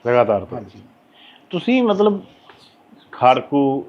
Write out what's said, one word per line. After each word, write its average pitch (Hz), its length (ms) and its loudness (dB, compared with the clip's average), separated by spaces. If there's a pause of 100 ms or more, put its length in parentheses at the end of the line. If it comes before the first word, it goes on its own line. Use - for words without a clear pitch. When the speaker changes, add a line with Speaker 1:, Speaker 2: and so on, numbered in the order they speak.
Speaker 1:
ਲਗਾਤਾਰ 117 380 2
ਤੋਂ? - 120 -12
Speaker 2:
ਹਾਂਜੀ। - 220 -18 (680)
Speaker 1:
ਤੁਸੀਂ 240 340 0
ਮਤਲਬ 202 380 0 (880)
ਖਾੜਕੂ 135 760 0